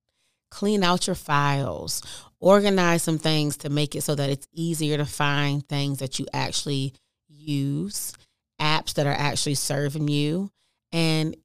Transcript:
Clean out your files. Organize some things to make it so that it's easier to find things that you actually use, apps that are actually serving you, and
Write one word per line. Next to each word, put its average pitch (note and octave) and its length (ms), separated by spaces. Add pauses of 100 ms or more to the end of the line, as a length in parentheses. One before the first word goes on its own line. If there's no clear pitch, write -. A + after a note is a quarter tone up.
(520)
Clean G3+ 340
out F3+ 220
your F#3 100
files. C#3 880 (380)
Organize F#3 640
some D#3+ 160
things D3+ 400
to D3 120
make D3 240
it D3+ 80
so D3+ 120
that C#3 160
it's C#3 220
easier D#3+ 440
to D3 80
find C#3+ 600
things C#3+ 320
that C3 200
you C3+ 140
actually C3+ 600 (340)
use, D3 840 (480)
apps D3+ 340
that D3 120
are C#3+ 60
actually C#3+ 420
serving C#3+ 540
you, D3+ 420 (420)
and D#3+ 520